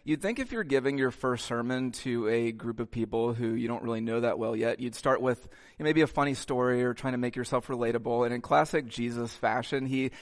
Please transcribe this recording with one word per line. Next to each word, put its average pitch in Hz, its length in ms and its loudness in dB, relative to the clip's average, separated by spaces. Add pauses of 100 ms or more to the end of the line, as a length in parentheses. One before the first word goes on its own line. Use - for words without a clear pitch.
you'd 151 200 0
think 233 160 0
if 262 120 -6
you're 226 140 -2
giving 135 320 2
your 131 140 2
first 123 340 -2
sermon 127 480 -2
to 120 340 -2
a 117 260 2
group 113 280 -6
of 113 100 -6
people 113 440 0
who 113 180 0
you 117 160 0
don't 117 140 -4
really 117 180 -2
know 113 200 0
that 117 180 2
well 113 180 -2
yet, 113 240 0
you'd 120 140 -6
start 131 260 2
with, 127 220 2
you - 420 -14
know, - 0 -
maybe 156 160 4
a 151 60 8
funny 143 260 0
story 123 500 2
or 123 120 0
trying 131 180 -4
to 123 60 -2
make 123 180 -2
yourself 123 300 -2
relatable. 117 580 0
And 120 100 0
in 123 60 -4
classic 151 480 2
Jesus 120 460 -4
fashion, 127 500 0
he 131 260 0 (120)